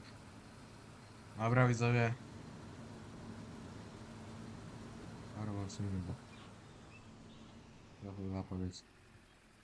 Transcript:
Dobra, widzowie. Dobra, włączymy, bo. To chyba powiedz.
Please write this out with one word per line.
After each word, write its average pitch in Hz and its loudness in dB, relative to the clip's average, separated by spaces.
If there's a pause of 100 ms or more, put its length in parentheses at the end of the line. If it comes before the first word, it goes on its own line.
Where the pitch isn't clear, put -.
(1400)
Dobra, 120 10
widzowie. 120 8 (3250)
Dobra, 104 0
włączymy, 101 0 (180)
bo. 87 -2 (1900)
To 98 -6
chyba 95 0
powiedz. 92 0 (800)